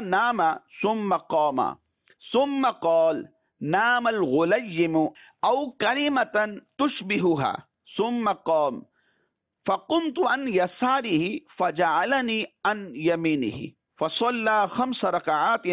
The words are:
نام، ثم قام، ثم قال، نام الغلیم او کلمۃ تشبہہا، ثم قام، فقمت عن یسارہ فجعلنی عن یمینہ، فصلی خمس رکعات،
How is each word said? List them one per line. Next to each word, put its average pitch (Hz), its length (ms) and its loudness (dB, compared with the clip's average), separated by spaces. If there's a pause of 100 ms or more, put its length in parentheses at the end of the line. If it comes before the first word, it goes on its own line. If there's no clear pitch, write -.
نام، 208 380 0 (420)
ثم 208 340 0
قام، 151 440 0 (720)
ثم 269 380 2
قال، 165 540 2 (360)
نام 233 460 2
الغلیم 170 920 2 (460)
او 247 280 0
کلمۃ 254 640 0 (420)
تشبہہا، 185 760 0 (420)
ثم 226 360 0
قام، 151 480 0 (840)
فقمت 302 520 -2 (120)
عن 269 180 -2
یسارہ 214 760 0 (360)
فجعلنی 185 840 0 (200)
عن 196 320 -4
یمینہ، 156 600 0 (440)
فصلی 220 760 0
خمس 247 280 -2
رکعات، 175 680 0